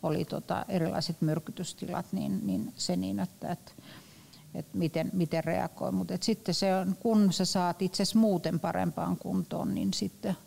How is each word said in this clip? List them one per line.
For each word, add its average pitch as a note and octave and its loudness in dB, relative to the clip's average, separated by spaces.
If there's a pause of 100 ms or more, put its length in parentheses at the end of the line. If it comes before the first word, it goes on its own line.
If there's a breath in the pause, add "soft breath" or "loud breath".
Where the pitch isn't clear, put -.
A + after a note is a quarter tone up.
oli D#3+ 0
tota - -4
erilaiset E3 0
myrkytystilat, E3 -4
niin, F#3+ -2
niin - -2
se - -2
niin, F#3+ -2
että, - -6
että, - -8 (800 loud breath)
että - -8
miten, E3 0
miten E3 2
reagoi. - -2
Mut F#3 -2
et F#3 -4
sitten G#3+ 0
se F#3+ 2
on, F#3+ 0
kun G#3 6
sä F#3 2
saat F3+ 2
itses F#3+ 0
muuten G3 4
parempaan F3 0
kuntoon, - -2
niin G3 0
sitten - -4